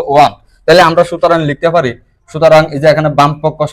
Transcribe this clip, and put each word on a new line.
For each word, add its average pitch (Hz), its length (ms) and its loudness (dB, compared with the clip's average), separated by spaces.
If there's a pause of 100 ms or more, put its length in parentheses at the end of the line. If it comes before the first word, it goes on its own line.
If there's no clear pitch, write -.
(120)
ওয়ান, 143 200 2 (340)
তাহলে 175 240 4
আমরা 170 200 0
সুতরাং 170 300 -2 (100)
লিখতে 151 260 -4
পারি, 139 160 -2 (400)
সুতরাং 156 300 2 (140)
এই 139 60 -8
যে 156 120 2
এখানে 156 160 -2 (100)
বাম 147 120 2 (120)
পক্ষ 156 160 -6 (140)